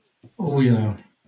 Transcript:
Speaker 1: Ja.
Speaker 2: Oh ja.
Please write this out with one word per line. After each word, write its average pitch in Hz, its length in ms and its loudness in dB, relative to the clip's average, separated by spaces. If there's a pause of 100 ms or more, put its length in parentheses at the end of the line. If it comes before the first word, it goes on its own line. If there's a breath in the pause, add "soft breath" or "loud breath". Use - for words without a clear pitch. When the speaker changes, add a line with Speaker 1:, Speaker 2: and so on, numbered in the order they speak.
(220)
Speaker 1:
Ja. - 140 -20
Speaker 2:
Oh 143 240 -2
ja. 110 340 2 (340)